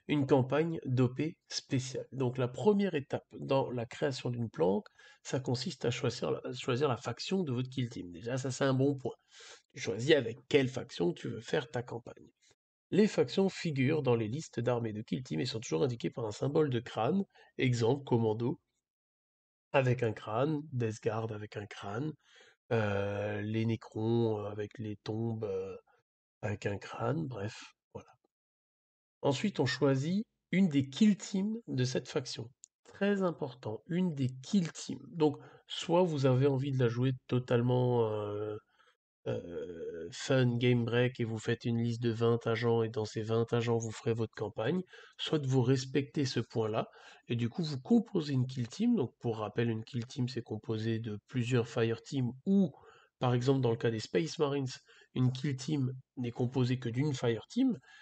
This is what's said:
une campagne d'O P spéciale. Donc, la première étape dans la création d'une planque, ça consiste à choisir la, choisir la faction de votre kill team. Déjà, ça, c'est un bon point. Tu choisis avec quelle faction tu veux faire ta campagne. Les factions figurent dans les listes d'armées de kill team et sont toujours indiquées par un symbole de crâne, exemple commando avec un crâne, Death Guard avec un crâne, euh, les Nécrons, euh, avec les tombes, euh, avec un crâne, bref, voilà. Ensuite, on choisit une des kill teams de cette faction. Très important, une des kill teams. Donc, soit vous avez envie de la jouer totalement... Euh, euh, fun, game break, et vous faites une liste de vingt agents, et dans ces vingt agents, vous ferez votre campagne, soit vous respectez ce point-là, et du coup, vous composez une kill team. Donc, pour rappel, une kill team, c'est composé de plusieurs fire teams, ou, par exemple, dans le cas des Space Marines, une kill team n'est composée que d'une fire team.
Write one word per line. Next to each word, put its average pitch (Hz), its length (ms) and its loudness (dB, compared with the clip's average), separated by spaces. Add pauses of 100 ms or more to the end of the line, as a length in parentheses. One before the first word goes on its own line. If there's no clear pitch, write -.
une 143 180 2
campagne 143 600 2
d'O 127 220 4
P 147 280 -4 (120)
spéciale. - 600 -4
Donc, 127 260 -2
la 127 120 0
première 202 460 2
étape 139 320 -4 (120)
dans 135 320 2
la 117 160 -4
création 139 420 -4
d'une 120 220 -2
planque, 190 360 2 (360)
ça - 160 -4
consiste 131 460 -4
à 135 60 2
choisir 123 420 -2
la, - 80 -2 (140)
choisir 131 340 -2
la 120 80 0
faction 185 480 -4
de 139 80 -4
votre 127 160 -2
kill 127 200 -4
team. 90 220 -10
Déjà, 113 280 -6
ça, 131 120 -4
c'est 135 140 -2
un 135 100 4
bon 135 220 2
point. - 180 -8 (600)
Tu 135 60 -12
choisis 120 340 2
avec 117 240 0 (100)
quelle 139 200 6
faction 170 440 -2
tu - 160 -8
veux 110 140 -8
faire - 280 -2
ta 123 120 -4
campagne. - 480 -12 (600)
Les 202 160 6
factions 190 440 2
figurent 143 520 0
dans 127 120 4
les 113 140 0
listes 131 320 -6
d'armées 117 340 0
de 107 80 -6
kill 139 200 -4
team 151 180 -4
et 143 40 0
sont 117 160 -4
toujours 160 220 -2
indiquées 131 260 -2
par 135 160 -6
un 104 80 -6
symbole 147 380 0
de 120 100 2
crâne, 143 440 0 (340)
exemple 123 460 2
commando 117 540 2 (1120)
avec 127 300 4
un 113 100 0
crâne, 143 500 -2 (100)
Death 113 300 -2
Guard 113 300 -2
avec 107 260 -10
un 104 80 -10
crâne, 120 460 -6 (600)
euh, 104 720 0
les 110 240 0
Nécrons, 113 720 2
euh, 104 100 -6
avec 104 300 -8
les 107 260 -6
tombes, 113 400 -2
euh, 95 320 -4 (640)
avec 104 240 -4
un 104 140 -2
crâne, 139 480 -4
bref, 110 480 -10 (180)
voilà. - 160 -16 (1120)
Ensuite, 143 400 0
on 135 60 4
choisit 143 580 2 (260)
une 185 180 6
des 139 200 2
kill 214 300 6
teams 208 480 -2
de 135 180 0
cette 131 240 -2
faction. 131 420 -4 (340)
Très 202 380 0
important, 139 640 -4
une 175 280 0
des 131 160 0 (120)
kill 170 300 2
teams. - 400 -10
Donc, 151 240 2 (300)
soit - 360 2
vous 151 220 2
avez 131 220 6
envie 135 260 0
de 131 60 0
la 123 100 4
jouer 123 240 2 (160)
totalement... 123 800 2
Euh, 104 460 -4 (720)
euh, 85 840 -8
fun, 127 460 0
game 123 300 2
break, 123 340 0
et 120 40 0
vous 113 140 -4
faites 117 280 -4
une 117 160 0
liste 117 200 -2
de 120 80 2
vingt 117 360 2
agents, 117 360 2
et 113 60 0
dans 110 160 -4
ces 110 180 -6
vingt 113 300 0
agents, 117 240 2
vous 113 160 -4
ferez 113 220 -2
votre 113 200 -4
campagne, 113 460 -2 (380)
soit 151 260 0
vous 131 180 4
respectez 135 600 0
ce 131 160 -2
point-là, 110 480 -2 (400)
et 120 80 0
du 117 140 0
coup, - 120 -4
vous 151 160 -4
composez 165 540 2
une 127 140 2
kill 127 220 -6
team. 240 280 2
Donc, 135 240 0
pour 110 180 -2
rappel, 110 300 -2
une 110 160 -2
kill 117 220 -6
team, 123 220 -2
c'est 120 140 -6
composé 110 560 -4
de 107 200 -6 (100)
plusieurs 120 400 0
fire 113 340 0
teams, 127 300 -2 (140)
ou, 196 260 4 (460)
par 123 160 2
exemple, 131 260 4
dans 127 100 4
le 113 60 2
cas 117 140 0
des 110 100 -2
Space 165 380 -2
Marines, 143 280 0 (480)
une 127 160 4
kill 131 260 -2
team 131 360 -2 (240)
n'est 120 160 -4
composée 127 460 0
que 127 100 -4
d'une 135 260 0
fire 117 340 0
team. 247 300 2 (240)